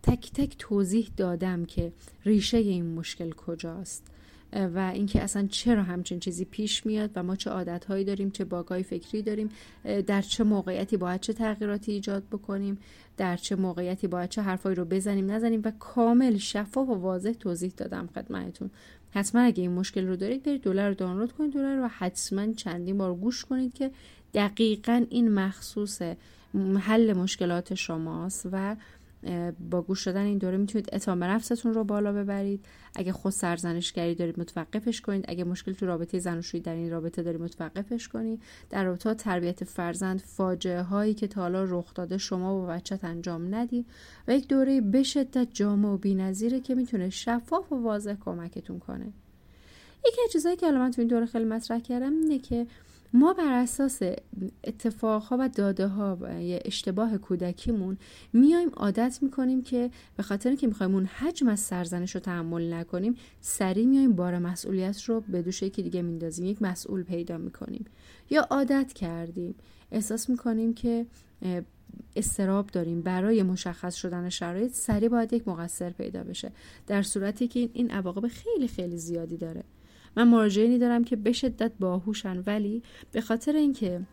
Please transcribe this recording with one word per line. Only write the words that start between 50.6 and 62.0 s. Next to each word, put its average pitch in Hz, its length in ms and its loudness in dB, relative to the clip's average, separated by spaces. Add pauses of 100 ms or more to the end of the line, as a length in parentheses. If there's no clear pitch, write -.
حالا 285 140 6
من 254 120 2
تو 240 100 0
این 233 60 4
دوره 233 180 4
خیلی 233 200 0
مطرح 233 340 -2
کردم 254 340 -2
اینه 311 260 2
که 233 280 -2 (480)
ما 311 180 10
بر 320 200 2
اساس 254 480 2 (600)
اتفاقها 220 760 0
و 262 100 2
داده‌ها 196 720 0
و 170 200 -6
یه 175 240 -2
اشتباه 202 520 0
کودکیمون 190 800 -2 (360)
میایم 311 360 8
عادت 226 520 0
می‌کنیم 262 400 0
که 247 280 -2 (280)
به 202 60 -4
خاطر 202 260 0
اینکه 269 180 2
می‌خوایم 196 260 2
اون 190 120 4
حجم 285 420 0
از 208 120 4
سرزنش 180 560 -4